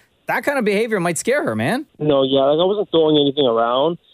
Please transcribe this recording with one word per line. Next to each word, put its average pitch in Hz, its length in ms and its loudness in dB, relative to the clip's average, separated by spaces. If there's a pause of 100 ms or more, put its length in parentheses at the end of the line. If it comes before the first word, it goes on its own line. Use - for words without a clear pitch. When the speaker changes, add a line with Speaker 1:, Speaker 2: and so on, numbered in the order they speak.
(260)
Speaker 1:
that 240 180 -4
kind 285 140 -2
of 233 60 -2
behavior 214 360 0
might 175 180 -2
scare 277 260 -2
her, 110 120 -4
man. 190 280 -2 (140)
Speaker 2:
No, 147 240 2
yeah, 135 200 2
like, 147 180 2
I 180 40 2
wasn't 202 280 -2
throwing 156 240 4
anything 143 280 2
around. 123 540 0 (160)